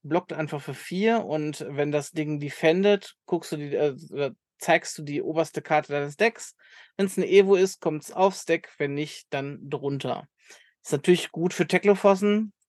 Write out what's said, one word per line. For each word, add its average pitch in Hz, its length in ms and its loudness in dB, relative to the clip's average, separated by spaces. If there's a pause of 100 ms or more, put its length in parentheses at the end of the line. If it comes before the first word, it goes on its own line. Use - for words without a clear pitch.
blockt 165 280 -2
einfach 151 300 -6
für 135 140 -10
vier, 214 500 0
und 151 440 -6
wenn 143 220 -2
das 147 200 -2
Ding 151 280 -4
defendet, 180 760 2 (100)
guckst - 260 -4
du 160 60 -8
die, 147 160 -8
äh, 147 220 0 (160)
oder 139 200 -4 (280)
zeigst - 380 0
du 160 60 -12
die 147 200 -4
oberste 156 400 -4
Karte 151 300 0
deines 143 240 -4
Decks. - 380 -2 (420)
Wenn's 196 200 -2
eine 185 120 0
Evo 196 260 8
ist, 190 260 2
kommt's 151 300 -4
aufs 185 340 0
Deck, 165 320 -2
wenn 143 160 -2
nicht, 147 380 -8
dann 143 380 -8
drunter. 139 580 -6 (560)
Ist - 80 -6
natürlich 165 400 2
gut 180 220 -2
für 175 120 0
Teklofossen. 202 880 4 (160)